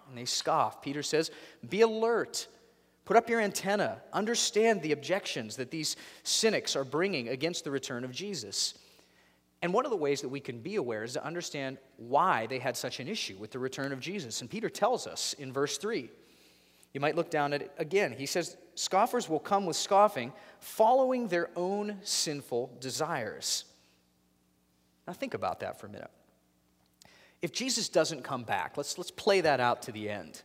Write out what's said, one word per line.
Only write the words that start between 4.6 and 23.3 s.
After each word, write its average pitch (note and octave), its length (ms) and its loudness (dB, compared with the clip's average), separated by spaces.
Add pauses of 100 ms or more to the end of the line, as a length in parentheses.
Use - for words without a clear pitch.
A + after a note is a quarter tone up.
the D3+ 100 2
objections C#3 640 -2
that B2+ 160 -6
these D#3 240 -4 (260)
cynics - 540 2
are C#3 80 0
bringing C#3+ 440 0
against C3+ 360 -2
the D3+ 60 -4
return C3 340 -4
of B2+ 80 -8
Jesus." C3 640 -4 (880)
And F3 120 0
one B3+ 100 4
of D4 60 -2
the A3+ 60 0
ways C#3+ 260 0
that C#3 60 -6
we C#3 120 -6
can A#2+ 200 -10
be F#3 160 -6
aware A#2 280 -2
is B2 80 -8
to D3 120 -6
understand C#3+ 540 -6 (180)
why C3 500 4
they C3 120 -4
had B2 180 -2
such - 220 -6
an C3 100 -8
issue F3+ 280 -6
with G#2+ 140 -12
the - 80 -8
return C3+ 340 -4
of C3 80 -8
Jesus. D3 400 -6
And B2 80 -10
Peter G#3 220 -4
tells A#3 360 2
us - 280 -4
in C3 180 -10
verse C#3 240 0
three. G3 340 -4 (840)
You C#3 80 -6
might D3 140 2
look E3 160 0
down D3 220 2
at C#3+ 100 0
it - 160 -12
again. E3 340 2
He C3 140 -6
says, E3 300 -2 (180)
"Scoffers G#3+ 540 2
will D#3 100 2
come G3 280 2
with D#3+ 100 -2
scoffing, G3 560 4 (280)
following B3+ 680 4
their E3+ 280 0
own G3+ 460 -2
sinful C3+ 800 -2
desires." B2+ 840 -4 (1500)